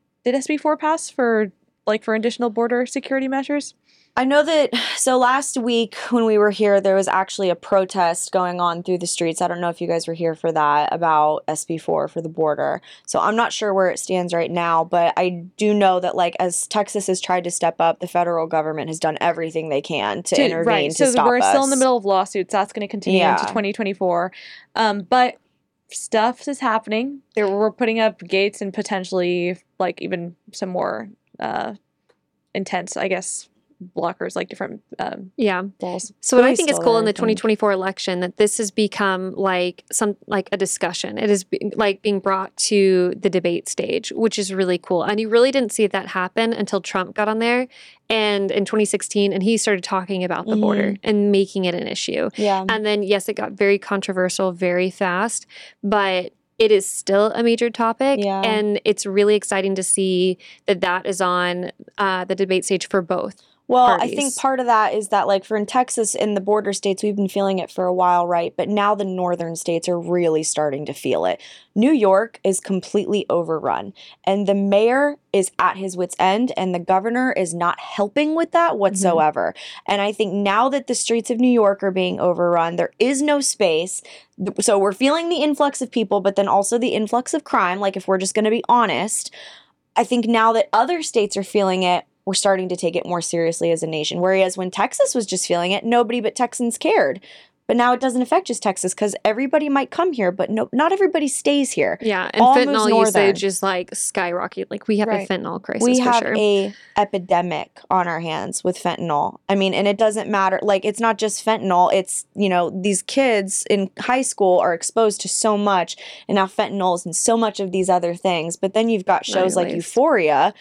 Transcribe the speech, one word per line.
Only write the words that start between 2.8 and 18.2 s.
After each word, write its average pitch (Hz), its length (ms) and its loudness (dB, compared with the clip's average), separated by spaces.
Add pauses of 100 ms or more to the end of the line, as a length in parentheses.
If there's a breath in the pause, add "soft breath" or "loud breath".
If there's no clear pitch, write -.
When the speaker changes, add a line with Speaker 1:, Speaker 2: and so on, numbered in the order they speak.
Speaker 1:
security 269 420 -4
measures? 277 460 -4 (420 soft breath)
Speaker 2:
I 254 80 0
know 285 180 4
that, 294 320 2
<sighs> 233 220 -4
so 254 220 2
last 254 400 0
week 233 380 0 (160)
when 233 120 4
we 214 140 4
were 208 140 4
here, 202 280 4
there 196 160 2
was 190 140 2
actually 190 400 0
a 175 80 2
protest 185 720 0
going 180 300 0
on 175 220 0
through 180 160 -2
the 180 80 -8
streets. 170 340 -2
I 175 80 0
don't 175 100 -6
know 175 80 -2
if 170 140 -6
you 170 60 -6
guys 170 200 -2
were 165 60 -4
here 165 200 -2
for 160 200 -4
that, 151 400 2
about 156 520 2
S 156 200 -6
B 165 120 -6
four 156 300 -2
for 165 140 -8
the 165 80 -6
border. 151 520 -2 (240 loud breath)
So - 140 -2
I'm 208 160 0
not 233 160 0
sure 208 220 -4
where 190 160 2
it - 100 -6
stands 180 340 -4
right 170 160 -2
now, 170 360 0
but 170 320 2
I 175 260 -2 (140)
do 208 160 2
know 190 260 4
that, 185 160 -4
like, 175 240 -2
as 175 280 -2
Texas 202 400 -2
has 185 120 0
tried 180 240 -2
to 175 80 -6
step 165 300 0
up, 165 180 2
the 180 80 -10
federal 170 400 0